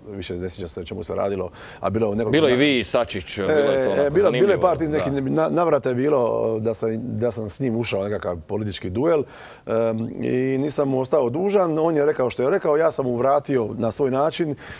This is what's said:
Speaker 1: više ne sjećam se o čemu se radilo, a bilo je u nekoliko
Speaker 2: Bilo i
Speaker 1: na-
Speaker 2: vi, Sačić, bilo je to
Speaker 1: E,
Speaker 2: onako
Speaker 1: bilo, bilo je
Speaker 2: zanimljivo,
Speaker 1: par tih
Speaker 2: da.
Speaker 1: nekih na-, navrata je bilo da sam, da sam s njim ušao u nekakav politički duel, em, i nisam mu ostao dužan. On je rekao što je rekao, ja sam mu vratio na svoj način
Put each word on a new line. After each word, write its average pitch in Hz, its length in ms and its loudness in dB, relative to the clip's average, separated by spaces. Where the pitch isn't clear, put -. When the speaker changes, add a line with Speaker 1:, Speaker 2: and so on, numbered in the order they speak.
Speaker 1:
više 98 280 -8
ne 90 140 -6
sjećam 87 180 -12
se 92 140 -10
o 85 40 -10
čemu 95 180 -10
se 95 120 -6
radilo, 95 340 -2
a - 100 -2
bilo 110 180 2
je 104 40 0
u 101 40 -2
nekoliko 110 160 0
Speaker 2:
Bilo 151 160 4
i 127 40 4
Speaker 1:
na- 123 60 4
Speaker 2:
vi, 135 260 4
Sačić, 113 540 -2
bilo 95 140 -2
je 139 320 4
to 127 60 2
Speaker 1:
E, - 40 0
Speaker 2:
onako - 20 0
Speaker 1:
bilo, - 0 -
bilo 143 220 2
je 196 40 4
Speaker 2:
zanimljivo, 185 400 4
Speaker 1:
par 175 160 4
tih 156 120 -2
Speaker 2:
da. 151 80 0
Speaker 1:
nekih 139 160 0
na-, 143 360 0
navrata 151 400 2
je 127 60 0
bilo 135 260 2
da 110 140 -2
sam, 113 220 -2
da 113 360 -2
sam 110 180 -6
s - 100 -10
njim 123 160 0
ušao 113 240 -2
u 95 40 -2
nekakav 98 360 -4
politički 101 500 -6
duel, 143 340 0
em, - 80 -4
i 127 340 0
nisam 139 320 -2
mu 131 100 0
ostao 131 300 2
dužan. 175 500 0
On 160 160 2
je 143 100 2
rekao 139 240 2
što 123 140 -2
je 131 80 4
rekao, 170 260 2
ja 160 140 2
sam 135 140 -4
mu 123 120 -2
vratio 131 560 2
na 110 180 -2
svoj 135 200 0
način 151 440 0